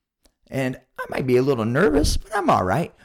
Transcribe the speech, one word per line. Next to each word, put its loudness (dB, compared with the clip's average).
And -4
I -10
might -4
be 4
a 4
little 0
nervous, 2
but -4
I'm 0
all 2
right. -2